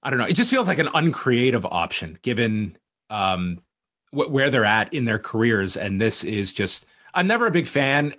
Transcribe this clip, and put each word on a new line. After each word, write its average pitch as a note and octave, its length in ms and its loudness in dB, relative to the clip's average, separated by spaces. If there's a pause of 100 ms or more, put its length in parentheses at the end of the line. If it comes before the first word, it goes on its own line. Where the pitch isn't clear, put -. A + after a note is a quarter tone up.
I C3+ 80 -6
don't B2+ 100 0
know. A2+ 60 0
It - 80 0
just A#3+ 180 0
feels B3 180 2
like E3+ 100 0
an D3+ 140 0
uncreative B2+ 720 2
option E2 560 -6
given, G#2+ 560 -2 (320)
um, F#2 500 -2 (520)
wh-, D3 180 -2
where C3+ 200 2
they're B2 160 2
at G#2+ 280 2
in C3+ 120 -2
their G#2+ 140 0
careers. A2 560 0
And G2 240 -4
this A2 240 0
is G2+ 300 -4
just, - 320 -4 (280)
I'm F3+ 140 2
never A#3 200 2
a G3+ 40 0
big E3+ 160 0
fan C#3+ 520 2